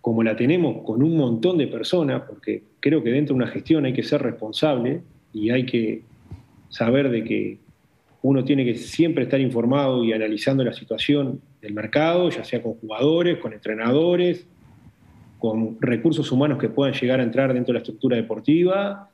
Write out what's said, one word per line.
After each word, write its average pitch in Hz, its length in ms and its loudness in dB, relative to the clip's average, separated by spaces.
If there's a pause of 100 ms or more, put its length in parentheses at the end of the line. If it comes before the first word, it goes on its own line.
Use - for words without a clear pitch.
como 113 220 0
la 110 120 2
tenemos 143 500 0
con 113 180 0
un 165 140 2
montón 135 400 2
de 135 100 2
personas, 139 600 -2
porque - 360 -8 (160)
creo 147 240 2
que 117 80 0
dentro 139 240 0
de 127 80 2
una - 80 -4
gestión 143 340 0
hay 127 80 -2
que - 100 -2
ser - 180 0
responsable 131 800 -2 (320)
y 110 160 -2
hay 127 160 2
que 110 380 -2 (680)
saber 127 400 2
de 117 140 -2
que 104 340 -4 (640)
uno 135 220 2
tiene 135 220 2
que 117 100 0
siempre 156 480 0
estar 135 160 0
informado 127 640 2
y 113 100 2
analizando 110 500 0
la 117 100 -2
situación 135 680 -2 (200)
del 104 120 -12
mercado, 156 560 0
ya - 140 -6
sea 117 180 -4
con 113 140 -6
jugadores, 151 640 0
con 110 140 -10
entrenadores, 147 920 0 (920)
con 113 400 -2
recursos 127 520 0
humanos 131 280 2
que 113 100 -2
puedan 135 240 0
llegar 127 260 0
a 127 40 0
entrar 127 300 0
dentro 123 180 0
de 127 80 0
la - 40 -8
estructura 123 340 0
deportiva 180 960 0